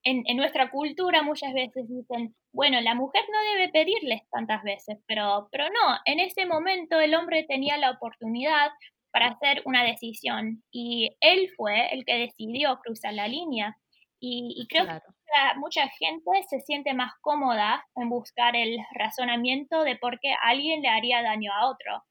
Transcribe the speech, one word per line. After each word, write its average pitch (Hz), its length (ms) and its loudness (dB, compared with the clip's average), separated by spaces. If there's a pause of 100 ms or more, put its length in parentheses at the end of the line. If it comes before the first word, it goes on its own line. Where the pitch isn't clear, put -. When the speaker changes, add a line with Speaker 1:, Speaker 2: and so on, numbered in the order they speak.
Speaker 1:
en, 254 220 0
en 240 120 -2
nuestra 277 340 0
cultura 311 520 0
muchas 285 300 -4
veces 254 360 -4
dicen, 240 460 -8 (180)
"Bueno, 262 280 2
la 226 140 2
mujer 269 360 0
no 427 80 2 (140)
debe 370 180 0
pedirles 311 500 2 (100)
tantas 220 320 -4
veces", 208 340 -8 (100)
pero, 208 440 0
pero 285 140 -2
no, 370 400 4
en 302 140 2
ese 381 260 0
momento 330 540 0
el 311 160 4
hombre 330 320 0
tenía 285 300 0
la 262 140 2
oportunidad 247 800 0 (420)
para 233 180 4
hacer 277 360 0
una 254 180 4
decisión 226 880 -4
y 240 400 -4 (100)
él 370 360 6
fue 220 360 0
el 262 120 -8
que 240 140 0
decidió 240 640 -4
cruzar 220 300 -8
la 208 140 -4
línea. 240 500 -6 (420)
Y, 240 380 -8
y 247 100 -12
creo 330 180 2
Speaker 2:
Claro. 160 200 -8
Speaker 1:
que - 60 -20
mucha, 277 480 0
mucha 294 280 -2 (120)
gente 330 320 -4 (180)
se 269 120 -4
siente 285 340 -4
más 247 260 -2
cómoda 254 640 0 (100)
en 240 140 -4
buscar 240 460 0
el 233 220 0 (180)
razonamiento 247 880 0
de 254 120 2
por 240 240 -4
qué 269 220 0
alguien 285 400 2
le 262 80 2
haría 240 320 2
daño 214 320 -2
a 226 160 2
otro. 208 420 -8